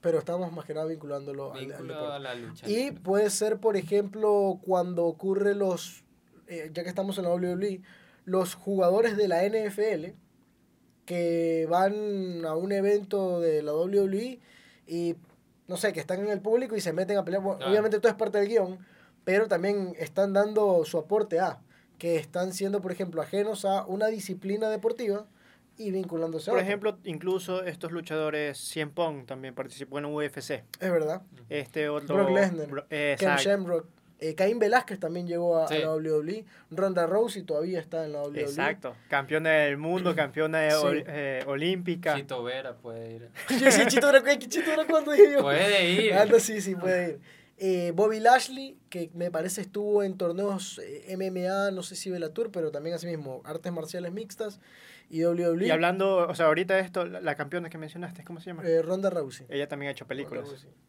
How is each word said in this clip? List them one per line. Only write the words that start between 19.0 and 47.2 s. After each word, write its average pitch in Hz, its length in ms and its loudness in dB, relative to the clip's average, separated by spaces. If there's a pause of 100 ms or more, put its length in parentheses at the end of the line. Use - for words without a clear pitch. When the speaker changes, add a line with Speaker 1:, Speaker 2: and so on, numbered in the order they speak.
Speaker 1:
pero 208 240 2
también 190 520 -2
están 196 340 0
dando 202 520 4
su 165 120 -4
aporte 196 420 0
a, 170 200 0 (380)
que 170 200 0
están 180 360 -4
siendo, 196 280 -2
por 180 100 -6
ejemplo, 170 300 -4
ajenos 202 440 -2
a 196 200 0
una 202 220 0
disciplina 208 640 -4
deportiva 214 560 -2 (520)
y 214 140 -6
vinculándose 165 580 -4
a 196 40 2
Speaker 3:
Por 190 60 4
Speaker 1:
otra. 185 80 0
Speaker 3:
ejemplo, 202 360 -2
incluso 185 600 -4
estos 175 280 -8
luchadores, 151 680 -4
C - 240 -8
M 147 120 -6
Punk 151 320 -4
también 131 300 -12
participó 135 440 -10
en 147 60 -6
U 147 160 -4
F 143 200 -6
C. 127 220 -8 (160)
Speaker 1:
Es 180 120 -2
verdad. 165 300 0 (120)
Speaker 2:
Ujú. 127 160 -20
Speaker 3:
Este 147 400 -4
otro 147 260 -2
Speaker 1:
Brock 190 160 4
Lesnar, 180 360 2
Speaker 3:
Bro-, 139 220 -8
eh, 147 300 0
Speaker 1:
Ken 190 100 4
Speaker 3:
exacto. 139 200 4
Speaker 1:
Shamrock, 175 360 0 (340)
eh, 160 160 -4
Caín 208 240 2
Velázquez 214 400 2
también 175 280 -4
llegó 170 300 2
a, 160 100 2
Speaker 2:
Sí. 156 80 0
Speaker 1:
a 156 40 2
la 151 80 0
W 156 240 -2
W 151 280 0
E, - 60 -16 (240)
Ronda 180 380 0
Rousey 202 340 0
todavía 170 380 -2
está 160 260 -6
en 151 80 -8
la 147 60 -6
W 143 220 -4
W - 0 -
E. 143 80 -2
Speaker 3:
Exacto, 139 460 -2 (140)
campeona 147 420 0
del 147 260 4
mundo, 175 380 0
Speaker 1:
<clears throat> - 0 -
Speaker 3:
campeona 156 440 0
de 156 120 4
Speaker 1:
Sí. 156 60 6
Speaker 3:
ol-, 147 300 2
eh, 139 400 -4
olímpica. 170 680 -2
Speaker 2:
Chito 139 260 -6
Vera 127 340 -8
puede 113 380 -12
ir. 117 140 -18 (100)
Speaker 1:
<laughs> - 100 -12
Sí, 262 220 8
sí, 208 160 6
Chito 269 240 4
Vera, 269 120 10
¿qué? 277 140 4
¿Chito - 320 -4
Vera 311 160 2
cuándo 311 260 2
dije 294 200 12
yo? 285 100 4
Speaker 2:
Puede 175 480 4
ir. 208 240 4
Speaker 1:
Anda, 214 260 8
sí, 220 220 -2
sí, 190 140 -4
puede 180 380 0
ir. 139 60 -12 (380)